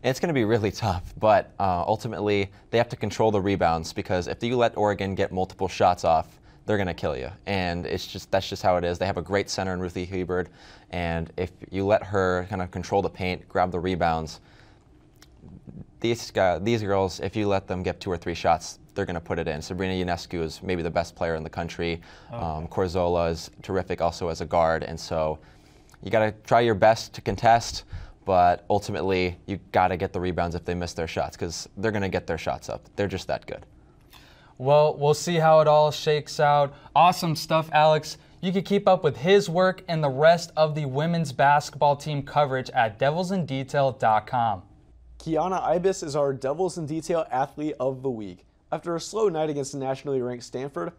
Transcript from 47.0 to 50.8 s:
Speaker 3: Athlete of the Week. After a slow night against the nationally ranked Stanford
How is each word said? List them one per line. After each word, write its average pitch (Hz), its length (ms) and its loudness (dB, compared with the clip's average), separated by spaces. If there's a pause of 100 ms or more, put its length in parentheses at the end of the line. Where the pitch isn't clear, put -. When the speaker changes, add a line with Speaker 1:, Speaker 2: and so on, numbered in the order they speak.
Speaker 3:
Athlete 147 500 -4
of 131 220 -2
the 135 80 -2
Week. 107 340 -8 (280)
After 165 240 -4
a 165 40 -4
slow 208 300 0
night 156 220 -2
against 139 200 -6
the 147 60 -10
nationally 135 420 -4
ranked 123 240 -6
Stanford 143 560 -8